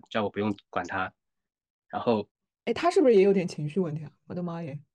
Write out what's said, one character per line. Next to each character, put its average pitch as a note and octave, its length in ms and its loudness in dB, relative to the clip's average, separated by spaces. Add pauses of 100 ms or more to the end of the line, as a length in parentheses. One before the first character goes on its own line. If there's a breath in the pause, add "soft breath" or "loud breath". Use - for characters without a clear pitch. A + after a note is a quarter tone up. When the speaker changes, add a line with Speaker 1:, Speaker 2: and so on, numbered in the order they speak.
Speaker 1:
叫 A2+ 140 -4
我 G2+ 80 -2
不 - 80 -10
用 G#2 160 -2 (160)
管 F2+ 160 -6
他。 F2+ 260 -6 (760)
然 - 120 -8
后 A2 280 0 (360)
Speaker 2:
哎， D#3+ 80 -2
他 E4+ 180 0
是 G4 100 4
不 C4+ 80 6
是 A#3 60 8
也 F#3+ 80 8
有 G3 100 6
点 F#3 140 0
情 D3+ 220 -8
绪 E3+ 120 -4
问 D#3 140 -2
题 D#3 100 -8
啊？ C#3+ 60 -14 (160)
我 - 80 -12
的 F3 80 -6
妈 E3+ 200 -8
耶。 C#3+ 160 -10 (160)